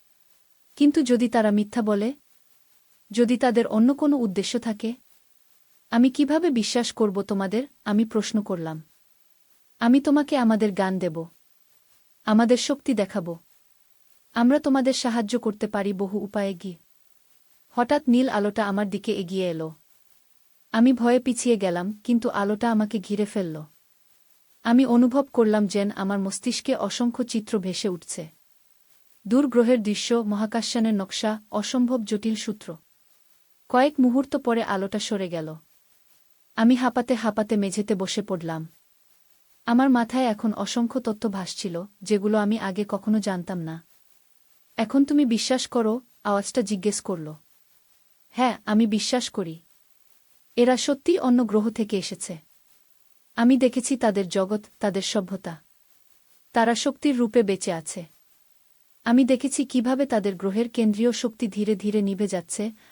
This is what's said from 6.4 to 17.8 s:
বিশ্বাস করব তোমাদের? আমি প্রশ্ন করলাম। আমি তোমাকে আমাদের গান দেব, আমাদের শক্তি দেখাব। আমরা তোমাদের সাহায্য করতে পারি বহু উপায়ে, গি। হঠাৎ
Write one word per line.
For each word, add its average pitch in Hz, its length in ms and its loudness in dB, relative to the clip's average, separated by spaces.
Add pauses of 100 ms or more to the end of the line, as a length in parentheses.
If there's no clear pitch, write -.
বিশ্বাস 233 420 0
করব 202 300 0
তোমাদের? 196 460 -4 (180)
আমি 214 200 2
প্রশ্ন 214 360 -2
করলাম। 160 400 -6 (1000)
আমি 247 220 6
তোমাকে 294 360 2
আমাদের 220 340 2
গান 190 280 -2
দেব, 165 260 -4 (1000)
আমাদের 226 320 4
শক্তি 277 360 -2
দেখাব। 185 440 -4 (960)
আমরা 247 260 4
তোমাদের 269 340 2
সাহায্য 233 460 -2
করতে 214 280 -4
পারি 202 260 -4
বহু 196 260 -6
উপায়ে, 202 340 -4
গি। 175 220 -14 (920)
হঠাৎ 285 380 0